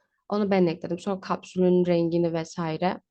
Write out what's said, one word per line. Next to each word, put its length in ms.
Onu 220
ben 160
ekledim. 320
Sonra 220
kapsülün 680
rengini 460
vesaire. 680